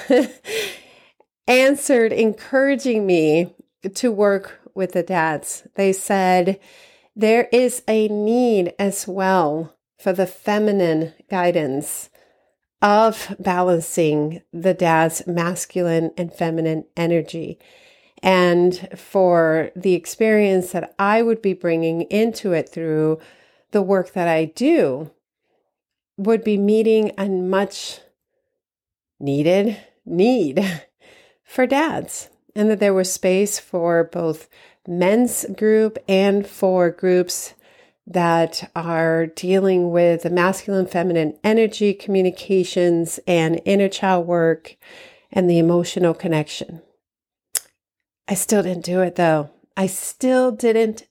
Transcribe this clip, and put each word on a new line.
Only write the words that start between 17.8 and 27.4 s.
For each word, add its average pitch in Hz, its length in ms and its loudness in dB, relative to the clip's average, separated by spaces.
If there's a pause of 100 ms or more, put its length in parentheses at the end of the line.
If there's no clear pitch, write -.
and 180 760 2
for 165 800 2
the 180 180 0
experience 196 800 0
that - 260 -8
I 208 240 2
would 226 220 -2
be 196 100 0
bringing 165 480 -2
into 214 520 -2
it 156 140 -2
through 156 520 -2 (500)
the 202 140 0
work 185 300 0
that 175 140 -2
I 160 180 2
do 160 640 0 (1080)
would 220 260 0
be 214 140 0
meeting 214 600 2
a 196 100 -4
much 190 720 -4 (1200)